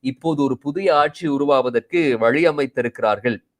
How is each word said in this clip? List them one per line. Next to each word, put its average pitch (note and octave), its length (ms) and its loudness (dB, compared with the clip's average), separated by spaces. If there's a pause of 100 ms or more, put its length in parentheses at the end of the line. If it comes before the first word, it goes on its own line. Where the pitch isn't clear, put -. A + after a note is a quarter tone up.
இப்போது C#3+ 420 -4
ஒரு C3 160 0
புதிய D#3+ 380 0
ஆட்சி D3+ 300 0
உருவாவதற்கு C#3 920 0
வழி C3 300 2
அமைத்திருக்கிறார்கள். A#2+ 960 -2 (140)